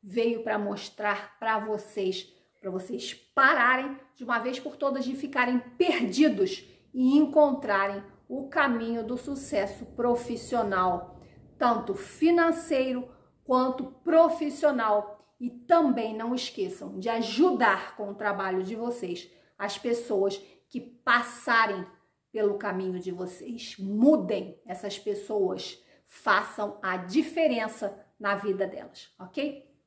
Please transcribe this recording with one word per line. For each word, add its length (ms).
veio 420
pra 140
mostrar 800
pra 200
vocês, 720
pra 100
vocês 440
pararem 840
de 80
uma 160
vez 200
por 160
todas 300
de 100
ficarem 440
perdidos 840
e 240
encontrarem 880
o 200
caminho 560
do 140
sucesso 680
profissional, 1300
tanto 360
financeiro 1160
quanto 420
profissional. 1160
E 100
também 680
não 180
esqueçam 640
de 120
ajudar 880
com 140
o 40
trabalho 480
de 120
vocês 540
as 200
pessoas 640
que 100
passarem 1040
pelo 260
caminho 400
de 140
vocês. 680
Mudem 880
essas 320
pessoas, 840
façam 760
a 140
diferença 1040
na 180
vida 300
delas, 540
ok? 500